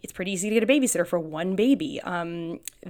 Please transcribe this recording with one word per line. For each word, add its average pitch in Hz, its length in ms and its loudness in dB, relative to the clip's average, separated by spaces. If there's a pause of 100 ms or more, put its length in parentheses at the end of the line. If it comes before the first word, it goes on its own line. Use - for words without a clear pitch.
it's - 80 -14
pretty 190 200 -6
easy 190 180 -2
to 226 100 2
get 220 40 4
a 208 40 4
babysitter 262 400 4
for 180 100 0
one 165 380 -2
baby. 208 460 2
Um, 170 580 -6 (300)